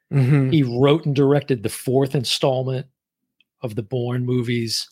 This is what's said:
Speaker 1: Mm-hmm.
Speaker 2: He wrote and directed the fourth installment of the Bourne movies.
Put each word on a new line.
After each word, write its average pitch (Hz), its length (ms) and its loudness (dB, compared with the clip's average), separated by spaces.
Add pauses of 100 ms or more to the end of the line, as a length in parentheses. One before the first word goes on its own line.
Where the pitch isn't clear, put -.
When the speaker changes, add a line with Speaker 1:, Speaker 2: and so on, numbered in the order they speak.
(120)
Speaker 1:
Mm-hmm. 135 380 2
Speaker 2:
He 147 140 4
wrote 127 420 2
and 143 100 -2
directed 139 480 2
the 107 60 -2
fourth 135 460 -2
installment 131 720 -2 (760)
of 107 140 -8
the 113 80 -4
Bourne 123 420 -4
movies. 120 640 -4